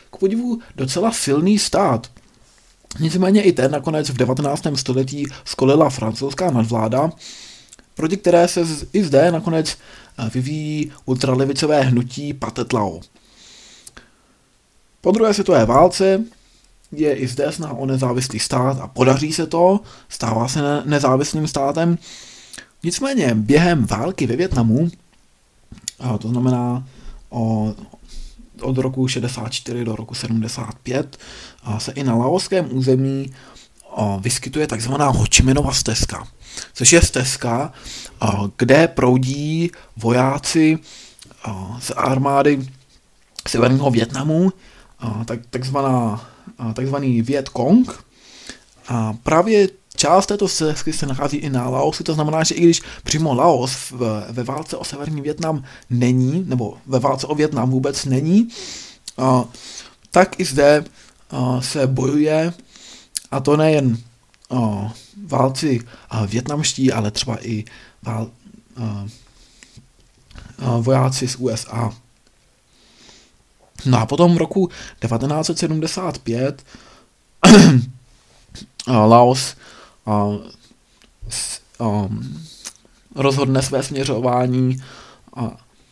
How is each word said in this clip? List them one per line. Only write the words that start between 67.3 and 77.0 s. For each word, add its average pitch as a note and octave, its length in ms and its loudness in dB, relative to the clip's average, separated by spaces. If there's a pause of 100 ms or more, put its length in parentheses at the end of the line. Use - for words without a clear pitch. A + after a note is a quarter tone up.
i G#2+ 180 -6 (380)
vál-, A2+ 280 -6 (460)
a, G#2 300 -8 (1500)
a, A#2+ 200 -2
vojáci C3 500 0
z - 100 -8
U B2 100 -4
S A2+ 220 -4
A. A2+ 200 -4 (2000)
No B2+ 120 4
a A2+ 80 0
potom F3 280 4
v E3+ 40 2
roku E3+ 300 0 (320)
devatenáct C3+ 460 -2
set E3 120 -4
sedmdesát D#3 600 -4
pět C3 460 -4 (800)